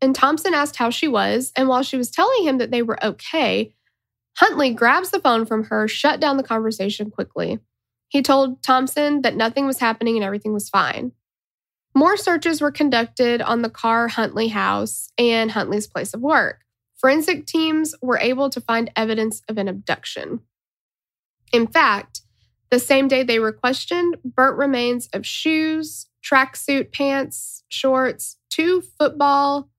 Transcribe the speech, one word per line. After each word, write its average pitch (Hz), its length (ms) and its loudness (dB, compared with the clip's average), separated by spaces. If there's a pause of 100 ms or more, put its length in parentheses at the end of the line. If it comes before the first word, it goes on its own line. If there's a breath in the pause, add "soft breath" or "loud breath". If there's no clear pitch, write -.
and 269 120 2
Thompson 311 400 0
asked 294 220 0
how 240 160 0
she 320 160 -2
was. 214 480 0
And 262 120 2
while 254 160 2
she 262 140 -4
was 247 140 -4
telling 440 340 2
him 262 140 0
that 240 120 -2
they 240 120 0
were 226 200 -4
okay, 214 720 -2 (640)
Huntley 302 360 2
grabs 269 360 2
the 392 100 -2
phone 226 260 2
from 220 200 -2
her, 214 240 -2
shut - 320 0
down 285 160 2
the 269 60 -2
conversation 220 680 -4
quickly. 170 480 -6 (480)
He 277 140 2
told 269 420 2
Thompson 277 600 2
that 233 120 0
nothing 226 300 0
was 269 140 -2
happening 226 360 0
and 214 80 0
everything 208 300 -4
was 208 160 -6
fine. 196 420 0 (840)
More 330 220 6
searches 330 460 0
were 294 100 0
conducted 240 680 0
on 233 200 0
the 233 80 -2
Carr 233 380 0
Huntley 226 400 -2
house 202 680 -2
and 226 340 2
Huntley's 208 360 -2
place - 260 -8
of 226 80 -10
work. 269 400 0 (340)
Forensic 302 500 2
teams 320 560 0
were 254 180 0
able 262 300 0
to 247 120 -8
find 233 340 -2
evidence 220 540 -2
of 220 80 -6
an 196 100 -2
abduction. - 760 -8 (1080)
In 233 160 4
fact, 220 540 0 (500)
the 247 80 4
same 269 280 4
day 262 160 2
they 233 160 0
were 220 140 0
questioned, 339 720 -2
burnt 262 340 2
remains 247 560 0
of 202 120 -8
shoes, 311 840 -2 (160)
tracksuit 269 680 0
pants, - 760 -4
shorts, - 680 -2 (120)
two 349 320 0
football, 285 960 0